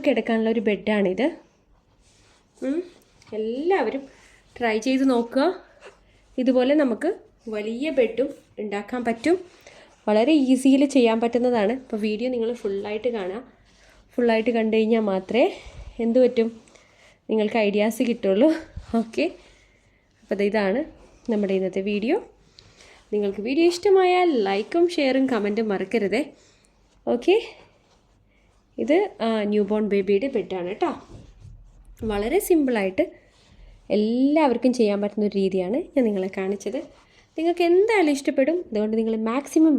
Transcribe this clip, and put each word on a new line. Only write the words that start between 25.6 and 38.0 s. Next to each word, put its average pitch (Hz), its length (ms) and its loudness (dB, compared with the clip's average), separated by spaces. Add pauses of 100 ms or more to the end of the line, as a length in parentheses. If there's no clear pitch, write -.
മറക്കരുതേ. 196 500 -2 (920)
ഓക്കെ, 330 220 2 (1500)
ഇത്, 277 140 2 (280)
ആ, - 20 0 (240)
ന്യൂ 208 180 2
ബോൺ 214 140 0 (100)
ബേബിയുടെ 202 420 0
ബെഡാണ് 185 360 -4
കേട്ടോ. 277 200 -4 (1200)
വളരെ 214 260 -2 (100)
സിമ്പിളായിട്ട് 254 560 0 (920)
എല്ലാവർക്കും 254 840 2
ചെയ്യാൻ 202 260 2
പറ്റുന്ന 208 260 -2
ഒരു 202 100 -6
രീതിയാണ് 190 380 0 (160)
ഞാൻ 262 160 2
നിങ്ങളെ 190 280 -2
കാണിച്ചത്. 196 400 -6 (600)
നിങ്ങൾക്ക് 339 320 0
എന്തായാലും 370 480 4